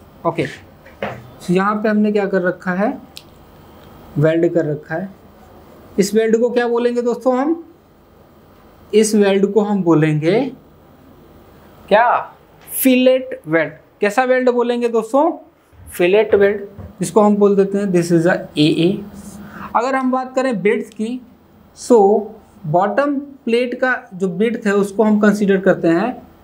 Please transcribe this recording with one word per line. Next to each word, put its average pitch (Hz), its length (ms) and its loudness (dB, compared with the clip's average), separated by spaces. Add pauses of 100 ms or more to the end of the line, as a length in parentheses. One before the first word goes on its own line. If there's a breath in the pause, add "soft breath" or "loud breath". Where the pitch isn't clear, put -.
(260)
Okay, 160 200 -4 (960)
so - 80 -6
यहाँ 196 240 0
पे 208 140 -2
हमने 214 240 0
क्या 202 140 -2
कर 190 160 -2
रखा 180 300 -4
है, 208 260 -2 (1200)
Weld 160 360 2
कर 165 100 0
रखा 151 300 -8
है। 190 160 -8 (880)
इस 190 160 0
world 220 260 2
को 240 100 2
क्या 240 180 0
बोलेंगे 240 340 0
दोस्तों 240 360 -2
हम? 311 260 -2 (1300)
इस 214 220 4
world 196 380 2
को 214 80 2
हम 202 220 0
बोलेंगे 160 580 2 (1500)
क्या? 214 180 4 (760)
Fillet 254 640 2
world। 156 260 -2 (280)
कैसा 208 240 0
world 254 260 2
बोलेंगे 240 380 -2
दोस्तों? 233 420 0 (640)
Fillet 202 420 2
world, 202 300 2 (360)
जिसको 185 200 2
हम 208 160 4
बोल 202 200 2
देते 196 220 0
हैं 202 140 -4
this 170 200 0
is 170 140 2
a 185 80 2 (240)
A 151 80 4 (180)
A। 175 40 2 (880 loud breath)
अगर 247 180 0
हम 262 180 -2
बात 254 220 -6
करें 254 280 -2
ब्रेड्थ 208 320 -2
की, 240 260 -8 (580)
so 240 200 4 (680)
bottom 208 480 0 (300)
plate 240 360 -2
का 254 140 0 (200)
जो 185 140 -4
ब्रेड्थ 220 380 -4
है 202 80 2
उसको 202 280 0
हम 214 180 2
consider 202 400 2
करते 175 280 0
हैं 190 240 0 (320)